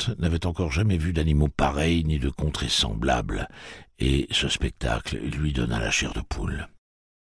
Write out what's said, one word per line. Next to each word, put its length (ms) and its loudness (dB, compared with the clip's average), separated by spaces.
n'avait 300 0
encore 240 -2
jamais 260 2
vu 160 0
d'animaux 340 4
pareils 580 2
ni 120 2
de 140 0
contrées 380 -2
semblables, 760 0
et 320 2
ce 180 0
spectacle 680 -2
lui 340 -2
donna 240 0
la 140 -2
chair 220 0
de 80 -4
poule. 460 -6